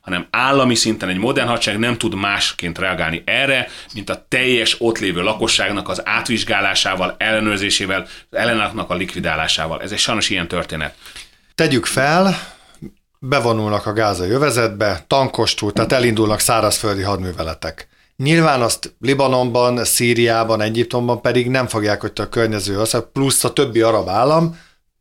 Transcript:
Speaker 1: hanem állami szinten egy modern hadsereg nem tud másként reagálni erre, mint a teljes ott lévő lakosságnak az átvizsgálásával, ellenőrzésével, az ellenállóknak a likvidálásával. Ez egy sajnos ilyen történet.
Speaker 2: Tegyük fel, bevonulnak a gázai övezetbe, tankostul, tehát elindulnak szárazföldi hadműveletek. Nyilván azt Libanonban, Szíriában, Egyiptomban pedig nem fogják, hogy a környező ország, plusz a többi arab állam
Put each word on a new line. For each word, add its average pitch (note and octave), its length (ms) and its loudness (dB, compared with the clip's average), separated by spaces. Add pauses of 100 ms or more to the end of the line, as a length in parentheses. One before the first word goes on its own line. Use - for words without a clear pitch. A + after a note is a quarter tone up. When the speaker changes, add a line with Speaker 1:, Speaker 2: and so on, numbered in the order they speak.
Speaker 1:
hanem F2+ 280 -6
állami B2+ 460 2
szinten G#2+ 340 0
egy F#2 80 -2
modern B2 300 0
hadsereg A2+ 320 0
nem A#2 180 0
tud G#2 180 -2
másként G2 640 -2
reagálni F2 480 -2
erre, C3 420 0 (260)
mint G2+ 160 -10
a - 180 -8
teljes B2+ 520 0
ott A#2 180 0
lévő F#2 240 -2
lakosságnak G2+ 680 -2
az F#2 160 -6
átvizsgálásával, G2 1120 0
ellenőrzésével, G2+ 840 0 (280)
az - 80 -6
ellenállóknak G#2+ 520 -2
a F2+ 60 -4
likvidálásával. D#2+ 840 -2
Ez F#2+ 100 -10
egy G#2 80 -6
sajnos A2 300 -2
ilyen F2+ 180 -2
történet. E2 480 -6 (600)
Speaker 2:
Tegyük C#3 300 2
fel, E3+ 680 2 (720)
bevonulnak A2+ 600 2
a G#2+ 80 -2
gázai G2+ 360 0
övezetbe, A2 760 0
tankostul, A#2 680 0
tehát A2+ 180 2
elindulnak A2 480 2
szárazföldi G#2+ 640 2
hadműveletek. F2 840 -6 (300)
Nyilván D3+ 440 4
azt - 380 -2
Libanonban, B2 840 2
Szíriában, A2+ 760 2
Egyiptomban A#2 600 0
pedig B2 280 0
nem B2+ 180 0
fogják, G#2 340 0
hogy G#2 140 -6
a G#2 140 -6
környező G#2 500 -2
ország, A2+ 220 0
plusz C3+ 420 0
a A#2+ 100 0
többi A#2 280 2
arab A2 280 2
állam D#3 500 2 (420)